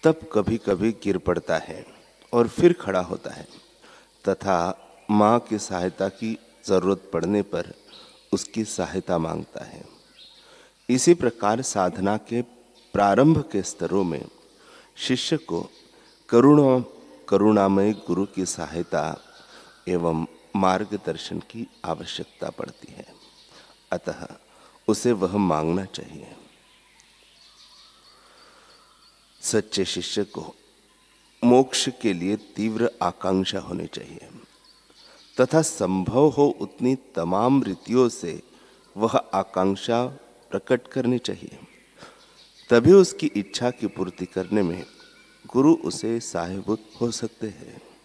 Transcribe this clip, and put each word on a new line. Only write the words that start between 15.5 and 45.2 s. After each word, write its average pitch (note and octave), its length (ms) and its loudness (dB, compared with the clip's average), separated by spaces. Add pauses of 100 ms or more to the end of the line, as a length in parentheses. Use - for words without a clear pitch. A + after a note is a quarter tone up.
करुणा, C3 540 8 (460)
करुणामय G2 640 4
गुरु F#2+ 320 -4
की F#2+ 200 -6
सहायता D#2 840 -6 (600)
एवं E2+ 380 -2 (300)
मार्गदर्शन F#2+ 840 -2
की - 280 -14 (180)
आवश्यकता - 640 -10
पड़ती - 420 -16
है, - 140 -20 (840)
अतः - 360 -10 (600)
उसे A2 240 0
वह F#2+ 260 -2
मांगना F2 480 0
चाहिए। - 500 -16 (3000)
सच्चे - 440 -2
शिष्य F#2+ 380 -6
को - 320 -12 (880)
मोक्ष B2+ 460 4 (120)
के G#2 120 0
लिए F#2 220 -2
तीव्र A2 560 -4 (100)
आकांक्षा F#2+ 580 -2
होनी E2+ 280 -10
चाहिए - 420 -16 (1120)
तथा C#3+ 220 4
संभव G#2 680 2
हो C#3 180 4 (140)
उतनी B2 340 -2
तमाम A2+ 680 0
रीतियों A2+ 460 0
से D#2+ 320 -12 (560)
वह A2 200 0
आकांक्षा G2 880 -2 (460)
प्रकट A#2+ 360 -2
करनी B2 320 -2
चाहिए, - 400 -12 (1120)
तभी A#2+ 220 6
उसकी F#3 360 6
इच्छा G#2 440 -4
की A2 160 -6
पूर्ति F#2 380 -8
करने F#2 360 -2
में F2 240 -4 (600)